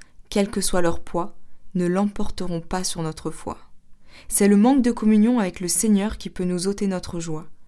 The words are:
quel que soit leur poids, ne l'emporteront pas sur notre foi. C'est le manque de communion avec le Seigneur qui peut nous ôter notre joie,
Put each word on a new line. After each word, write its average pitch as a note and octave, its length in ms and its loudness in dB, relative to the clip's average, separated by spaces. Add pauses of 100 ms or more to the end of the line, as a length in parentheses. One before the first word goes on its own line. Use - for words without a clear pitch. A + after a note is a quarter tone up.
(280)
quel G3+ 220 0
que G#3 100 -4
soit F3+ 220 2
leur E3+ 180 4
poids, - 340 -4 (400)
ne F3+ 120 0
l'emporteront F#3 760 -2
pas F#3 240 -4
sur F3 180 -6
notre D#3+ 280 -6
foi. - 280 -10 (720)
C'est G3+ 200 4
le G3+ 80 6
manque B3 260 6
de A#3+ 80 4
communion A3 480 4
avec F3+ 220 -2
le F3 80 -4
Seigneur G#3 500 2
qui - 100 -10
peut F3+ 160 -6
nous F3+ 240 -2
ôter G3+ 180 -2
notre F#3 320 -4
joie, E3 280 -6 (220)